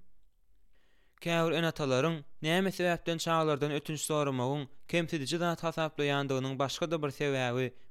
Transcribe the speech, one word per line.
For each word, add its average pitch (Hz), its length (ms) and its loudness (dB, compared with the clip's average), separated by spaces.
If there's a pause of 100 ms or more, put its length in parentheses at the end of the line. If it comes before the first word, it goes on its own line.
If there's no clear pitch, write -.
(1200)
Käbir 165 300 2
en 165 120 2
atalaryň 151 600 2 (180)
näme 185 300 2
sebäpden 170 460 0
çagalardan 156 540 2
ötünç 143 300 -2
soramagyň 143 680 0 (200)
kemsidici 165 500 -2
zat 170 260 0
hasaplaýandygynyň 139 960 0
başga 147 320 0
da 160 120 0
bir 143 80 -2
sebäbi 127 640 0 (180)